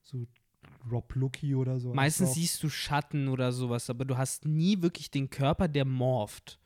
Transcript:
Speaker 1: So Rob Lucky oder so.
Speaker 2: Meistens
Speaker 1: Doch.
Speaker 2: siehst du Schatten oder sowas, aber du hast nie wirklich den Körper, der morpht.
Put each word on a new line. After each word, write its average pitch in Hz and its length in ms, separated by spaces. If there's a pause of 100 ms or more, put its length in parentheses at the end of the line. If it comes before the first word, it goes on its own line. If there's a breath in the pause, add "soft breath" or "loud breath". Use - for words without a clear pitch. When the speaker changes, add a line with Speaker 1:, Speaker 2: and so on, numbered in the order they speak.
Speaker 1:
So 120 220 (640)
Rob 117 260
Lucky 135 400
oder 131 240
so. 123 140
Speaker 2:
Meistens 143 360
Speaker 1:
Doch. 131 60
Speaker 2:
siehst 165 280
du 156 60
Schatten 147 580
oder 127 240
sowas, 123 380
aber 127 160
du 127 120
hast - 280
nie 165 360
wirklich 165 300
den 135 180
Körper, 156 380
der 143 180
morpht. 127 800